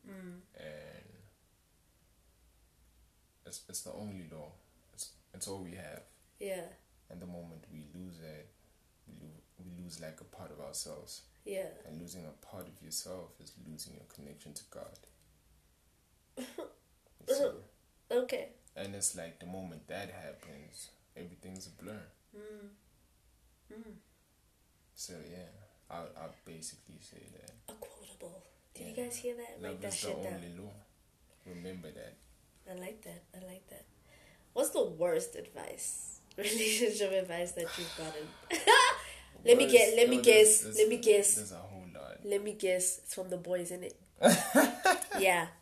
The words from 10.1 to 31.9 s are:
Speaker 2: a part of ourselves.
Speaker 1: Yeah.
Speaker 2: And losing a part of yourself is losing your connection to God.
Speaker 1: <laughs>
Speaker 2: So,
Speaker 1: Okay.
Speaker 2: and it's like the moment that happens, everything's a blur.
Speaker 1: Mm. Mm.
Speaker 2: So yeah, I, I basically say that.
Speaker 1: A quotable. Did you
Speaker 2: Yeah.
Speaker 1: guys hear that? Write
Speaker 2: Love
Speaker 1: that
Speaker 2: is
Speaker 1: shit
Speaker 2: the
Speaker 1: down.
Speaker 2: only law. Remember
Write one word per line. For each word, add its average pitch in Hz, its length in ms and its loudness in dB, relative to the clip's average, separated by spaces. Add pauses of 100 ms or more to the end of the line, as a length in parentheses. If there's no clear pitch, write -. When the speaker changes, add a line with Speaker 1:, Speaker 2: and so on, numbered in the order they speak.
Speaker 2:
a - 40 -20
part 80 260 -18
of 76 140 -16
ourselves. - 580 -12 (220)
Speaker 1:
Yeah. 190 220 -6 (200)
Speaker 2:
And 78 140 -14
losing 87 260 -14
a - 200 -20
part 90 220 -14
of 78 160 -20
yourself 87 460 -10 (120)
is - 100 -20 (180)
losing 76 240 -16
your - 100 -20 (100)
connection 73 400 -18
to - 160 -14
God. - 280 -18 (1500)
Speaker 1:
<laughs> - 200 -12 (600)
Speaker 2:
So, - 300 0 (540)
Speaker 1:
Okay. 247 380 -2 (260)
Speaker 2:
and 101 200 -10
it's - 200 -4
like 82 240 -12
the 87 60 -18
moment 90 440 -12
that 85 220 -8
happens, 76 800 -18 (260)
everything's 92 520 -16
a 82 160 -20
blur. 107 180 -12 (340)
Speaker 1:
Mm. 208 340 -18 (1040)
Mm. 214 220 -16 (1000)
Speaker 2:
So - 180 -12 (180)
yeah, 90 140 -14 (460)
I, 85 60 -12 (220)
I 80 80 -12 (200)
basically 80 560 -16
say - 160 -20 (160)
that. - 160 -20 (180)
Speaker 1:
A - 100 -16
quotable. - 640 -18 (300)
Did - 140 -16
you 220 100 -14
Speaker 2:
Yeah. 247 80 -6
Speaker 1:
guys 240 120 -10
hear 240 200 -6
that? 233 240 -14
Write - 120 -10
Speaker 2:
Love 92 100 -12
Speaker 1:
that - 100 -8
Speaker 2:
is - 60 -6
Speaker 1:
shit - 180 -4
Speaker 2:
the 90 60 -8
Speaker 1:
down. 92 140 -6
Speaker 2:
only 87 220 -12
law. 104 140 -14 (720)
Remember 90 460 -12